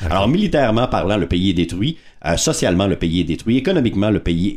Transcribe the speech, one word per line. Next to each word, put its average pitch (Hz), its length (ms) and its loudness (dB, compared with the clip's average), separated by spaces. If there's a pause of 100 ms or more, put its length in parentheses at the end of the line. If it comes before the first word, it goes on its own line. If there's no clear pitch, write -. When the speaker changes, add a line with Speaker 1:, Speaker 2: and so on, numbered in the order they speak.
Speaker 1:
Ok. 82 80 -2
Speaker 2:
Alors, 95 180 2
militairement 139 600 2
parlant, 98 280 0
le 92 100 0
pays 90 220 0
est 90 60 2
détruit, 90 420 -2 (300)
euh, 85 100 0
socialement, 101 500 0
le 87 100 0
pays 85 240 0
est 82 40 0
détruit, 82 320 -2
économiquement, 123 540 0
le 95 100 0
pays 87 360 0